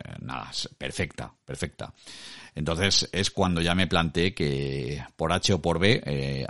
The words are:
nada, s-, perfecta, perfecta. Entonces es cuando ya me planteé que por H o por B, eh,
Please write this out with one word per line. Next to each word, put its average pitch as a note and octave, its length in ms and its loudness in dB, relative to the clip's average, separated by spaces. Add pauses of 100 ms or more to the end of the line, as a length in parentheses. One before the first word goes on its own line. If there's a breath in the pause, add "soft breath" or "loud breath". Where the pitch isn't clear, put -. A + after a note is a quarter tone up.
(220)
nada, B1 300 -8
s-, - 260 -6
perfecta, C2 560 -6 (120)
perfecta. - 500 -8 (600 loud breath)
Entonces E2 560 2
es F#2 200 0
cuando F2+ 320 2
ya E2+ 120 4
me F#2 120 4
planteé E2+ 480 2
que C#2 680 -2 (140)
por E2 160 0
H F#2 220 4
o D#2 80 0
por E2 160 2
B, G2 260 4
eh, C2+ 460 -2